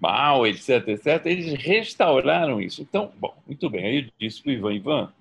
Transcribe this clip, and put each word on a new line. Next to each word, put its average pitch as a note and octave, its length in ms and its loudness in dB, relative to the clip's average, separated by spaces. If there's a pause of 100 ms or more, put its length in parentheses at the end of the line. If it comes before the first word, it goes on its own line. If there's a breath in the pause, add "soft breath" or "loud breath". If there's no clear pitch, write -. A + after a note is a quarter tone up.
mal, B2 460 4
et G2+ 120 0
cetera, A2+ 340 0
et G#2 100 -6
cetera, D#3+ 300 0
eles E3+ 220 -4
restauraram D#3 1040 2
isso. F#2 220 -8
Então, G3+ 360 -4
bom, - 160 -6 (120)
muito D3 220 -6
bem, F#2+ 160 -4
aí A#2 140 0
eu C3+ 60 -2 (140)
disse A2 240 -8
pro C#3 100 -2
Ivan, G#2 220 -2
"Ivan, A2 460 -4